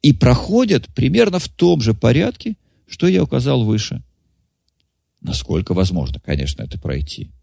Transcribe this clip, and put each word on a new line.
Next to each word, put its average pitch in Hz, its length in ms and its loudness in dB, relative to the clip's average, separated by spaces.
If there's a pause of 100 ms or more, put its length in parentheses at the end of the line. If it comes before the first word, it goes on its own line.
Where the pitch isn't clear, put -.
И 143 120 6
проходят 185 800 2
примерно 180 460 2
в - 100 -8
том 175 320 2
же 110 120 2
порядке, 156 640 0 (320)
что - 200 -2
я 185 160 2
указал 131 420 0
выше. 107 380 -4 (1160)
Насколько - 540 -4
возможно, 87 460 -2
конечно, 71 420 -6
это - 180 -12
пройти. 73 520 -8 (120)